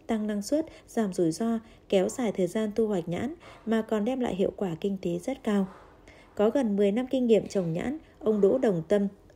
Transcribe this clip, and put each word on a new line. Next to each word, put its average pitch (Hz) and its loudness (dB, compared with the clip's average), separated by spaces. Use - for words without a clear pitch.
tăng 214 -2
năng 208 -4
suất, 302 -2
giảm 214 -2
rủi 170 2
ro, 226 -2
kéo 196 2
dài 220 -2
thời 185 0
gian 214 -2
thu 226 2
hoạch 190 -2
nhãn, 233 -4
mà 220 0
còn 214 -2
đem 254 -2
lại 240 -2
hiệu 185 0
quả 175 -4
kinh 196 -2
tế 175 -2
rất 262 -6
cao. 202 2
Có 208 4
gần 226 0
mười 202 4
năm 247 -2
kinh 254 2
nghiệm 214 4
trồng 175 -2
nhãn, 247 -4
ông 214 0
Đỗ 202 6
Đồng 202 2
Tâm 202 2